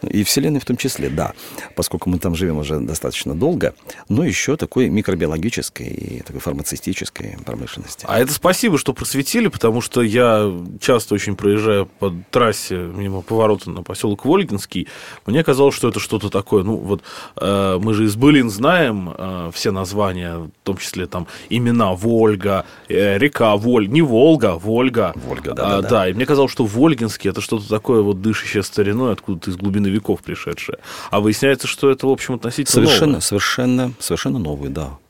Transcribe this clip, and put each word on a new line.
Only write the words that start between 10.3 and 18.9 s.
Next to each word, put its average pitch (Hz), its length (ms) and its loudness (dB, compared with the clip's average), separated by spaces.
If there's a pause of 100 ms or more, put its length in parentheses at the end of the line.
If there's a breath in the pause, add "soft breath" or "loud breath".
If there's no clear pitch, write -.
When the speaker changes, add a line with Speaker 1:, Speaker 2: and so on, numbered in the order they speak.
Speaker 2:
часто 117 340 2
очень 98 220 -2
проезжаю 104 500 2 (140)
по 98 120 -2 (200)
трассе 110 460 2
мимо 95 440 -6
поворота 107 480 0
на 87 140 -8
посёлок 104 400 -4
Вольгинский. 131 640 0 (380 loud breath)
Мне 147 180 2
казалось, 139 320 4
что 127 120 0
это 110 120 -2
что-то 104 300 -4
такое. 104 340 2
Ну, 107 120 -2
вот, 92 260 -4 (340 loud breath)
э, 95 440 0
мы 110 140 0
же 107 100 2
из 104 120 0
былин 131 340 6
знаем, 110 680 0